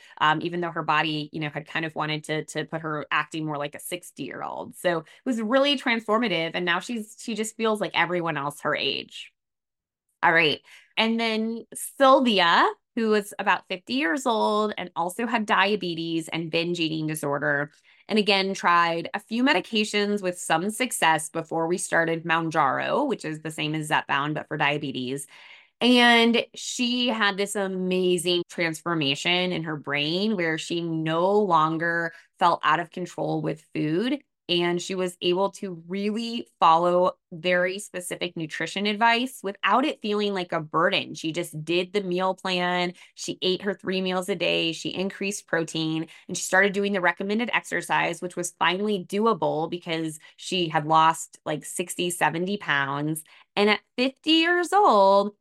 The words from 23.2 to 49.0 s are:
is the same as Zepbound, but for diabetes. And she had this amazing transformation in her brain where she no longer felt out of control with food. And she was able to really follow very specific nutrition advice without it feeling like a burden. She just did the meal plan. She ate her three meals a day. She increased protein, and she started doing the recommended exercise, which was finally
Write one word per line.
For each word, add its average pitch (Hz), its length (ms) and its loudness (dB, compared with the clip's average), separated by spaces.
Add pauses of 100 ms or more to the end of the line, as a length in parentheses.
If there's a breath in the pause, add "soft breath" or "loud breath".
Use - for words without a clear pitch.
is 156 160 -6
the 160 100 -8
same 156 240 -4
as 151 140 -4
Zepbound, 147 460 0
but - 120 -8
for 151 100 -6
diabetes. 143 720 -4 (540 loud breath)
And 233 760 6
she 247 540 -2
had 208 280 0
this 196 200 -4
amazing 180 920 0
transformation 170 1000 -2
in 165 140 -4
her 156 120 -6
brain 156 600 -2
where 165 200 0
she 170 240 -6
no 165 520 0
longer 170 800 2 (260 loud breath)
felt 175 240 4
out 156 160 4
of 170 140 -8
control 160 500 -4
with 156 320 -6
food. 180 460 -2 (260)
And 175 340 0
she 190 140 -8
was 185 280 -4
able 190 300 2
to 180 360 -10
really 214 580 -4 (140)
follow 175 560 6 (160)
very 180 460 0
specific 180 580 -8
nutrition 165 480 -6
advice 233 580 0
without 202 440 0
it - 160 -4
feeling 208 320 0
like 180 180 -4
a 165 80 -2
burden. 160 540 0
She 156 180 -6
just 156 320 -6
did 180 300 -2
the 208 80 0
meal 185 320 0
plan. 180 580 -2 (220 loud breath)
She - 260 -10
ate 185 220 -2
her 196 100 -2
three 185 300 -4
meals 185 260 -2
a 202 60 -2
day. 170 380 0
She - 180 -8
increased 196 560 -6
protein, 160 600 -4 (200 loud breath)
and 180 80 -8
she - 80 -6
started 190 300 2
doing 202 180 0
the 190 80 0
recommended 196 540 0
exercise, 170 640 -2
which 180 160 -8
was 175 220 -6
finally 185 500 0